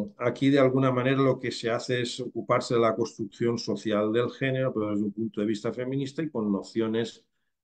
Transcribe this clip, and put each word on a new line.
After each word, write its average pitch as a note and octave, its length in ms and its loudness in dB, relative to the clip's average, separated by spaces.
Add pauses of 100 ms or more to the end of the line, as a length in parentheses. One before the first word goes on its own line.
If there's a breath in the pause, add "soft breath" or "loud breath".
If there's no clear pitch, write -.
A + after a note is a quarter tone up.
(180)
aquí, A#2+ 320 2
de C#3+ 100 6
alguna C3 320 4
manera, B2+ 260 2
lo C3 220 2
que A#2+ 120 -4
se A#2 180 -4
hace B2 320 -2
es A#2+ 180 -6
ocuparse A#2+ 560 -2
de A#2 60 6
la A2+ 140 4
construcción A#2 640 -2
social G#2+ 540 0
del A#2+ 200 2
género, C3 420 -2
pero G#2 180 -2
desde G#2 140 0
un G#2 80 -4
punto G#2+ 280 -4
de G#2 60 0
vista A2+ 240 -2
feminista C3+ 500 -4
y D#3 80 -4
con G#2+ 220 -2
nociones A2 760 -2 (380)